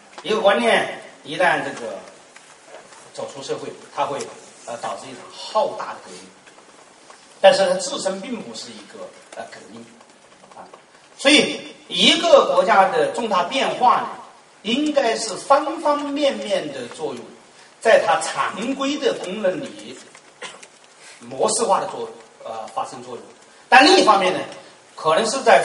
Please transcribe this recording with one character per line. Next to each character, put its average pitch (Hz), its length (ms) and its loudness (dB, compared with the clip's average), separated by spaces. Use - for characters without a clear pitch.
一 196 60 -4
个 214 100 0
观 208 180 4
念 226 420 0
一 160 140 -12
旦 160 260 2
这 139 80 -8
个 110 140 -10
走 - 200 -10
出 139 100 -16
社 147 140 -6
会， 135 160 -10
它 143 100 -2
会， 139 140 -4
呃， 117 120 -10
导 104 180 -8
致 131 140 -14
一 127 40 -16
场 117 80 -18
浩 - 360 -2
大 - 160 -10
的 - 100 -18
革 - 60 -20
命。 90 100 -18
但 190 140 8
是 190 140 2
它 180 80 2
自 - 260 -6
身 190 200 -4
并 247 220 -8
不 - 120 -14
是 - 160 -14
一 107 80 -18
个， 98 140 -16
呃， 113 160 -12
革 - 60 -18
命， 117 140 -18
啊， - 80 -20
所 277 120 2
以 277 300 4
一 240 320 2
个 311 360 8
国 277 100 4
家 202 240 6
的 160 200 0
重 233 200 -4
大 185 160 2
变 254 300 -2
化 208 260 2
呢， 120 80 -6
应 285 280 -2
该 247 260 2
是 190 180 -6
方 311 460 0
方 294 220 0
面 285 320 -2
面 202 380 -4
的 131 140 -10
作 143 180 -8
用， 117 80 -14
在 208 260 6
它 - 180 2
常 - 520 -4
规 277 220 -4
的 233 180 0
功 208 280 -10
能 156 180 0
里 110 360 -14
模 135 340 -4
式 233 80 -2
化 196 160 2
的 - 100 -6
作-， 117 200 -10
呃， 113 320 -12
发 131 120 -4
生 127 180 -14
作 120 100 -14
用。 110 100 -14
但 196 160 8
另 381 140 6
一 - 60 6
方 202 140 6
面 185 140 0
呢， 143 80 -4
可 160 180 0
能 220 120 2
是 269 160 -4
在 262 220 6